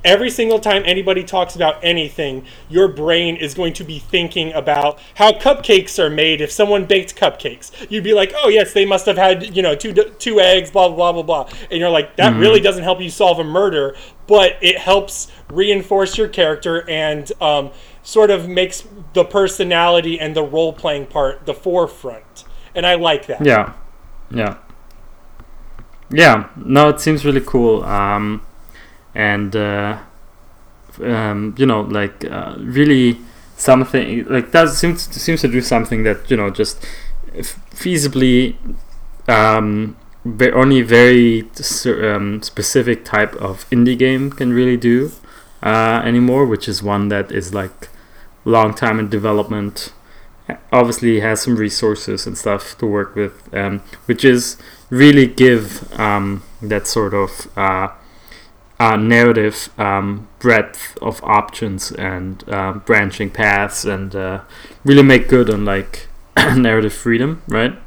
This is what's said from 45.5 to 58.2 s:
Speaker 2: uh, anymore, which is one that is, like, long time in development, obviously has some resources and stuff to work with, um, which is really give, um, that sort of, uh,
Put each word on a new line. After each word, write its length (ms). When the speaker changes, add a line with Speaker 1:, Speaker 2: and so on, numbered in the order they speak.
Speaker 2:
uh, 420
anymore, 400
which 240
is 140
one 260
that 240
is, 220
like, 340
long 300
time 240
in 100
development, 840
obviously 480
has 200
some 160
resources 720
and 100
stuff 420
to 80
work 280
with, 400
um, 260
which 180
is 320
really 360
give, 600
um, 440
that 260
sort 280
of, 320
uh, 320